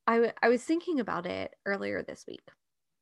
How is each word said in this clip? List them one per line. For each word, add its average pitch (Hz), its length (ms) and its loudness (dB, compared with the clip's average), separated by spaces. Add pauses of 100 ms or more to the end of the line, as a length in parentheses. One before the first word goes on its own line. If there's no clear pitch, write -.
I 226 80 4
w-, 233 260 4
I - 80 6
was 233 140 4
thinking 330 380 -2
about 180 260 -4
it - 300 -6 (100)
earlier 196 380 -4
this - 240 -14
week. - 200 -16 (540)